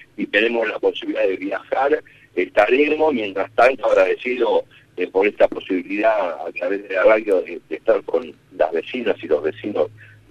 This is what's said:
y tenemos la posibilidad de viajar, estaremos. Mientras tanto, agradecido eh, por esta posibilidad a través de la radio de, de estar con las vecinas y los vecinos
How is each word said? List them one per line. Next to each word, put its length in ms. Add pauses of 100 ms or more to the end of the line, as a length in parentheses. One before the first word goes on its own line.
(160)
y 120
tenemos 380
la 120
posibilidad 480
de 100
viajar, 680 (320)
estaremos. 800
Mientras 420
tanto, 360
agradecido 720 (320)
eh, 100
por 200
esta 220
posibilidad 680 (320)
a 60
través 360
de 60
la 100
radio 380
de, 260
de 80
estar 280
con 280 (240)
las 160
vecinas 500
y 40
los 160
vecinos 460 (420)